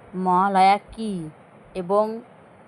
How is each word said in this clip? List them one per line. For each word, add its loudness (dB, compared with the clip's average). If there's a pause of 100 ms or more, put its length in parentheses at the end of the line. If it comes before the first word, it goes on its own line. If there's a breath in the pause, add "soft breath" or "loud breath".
(140)
মহালয়া 2 (140)
কী -8 (640)
এবং 0 (640)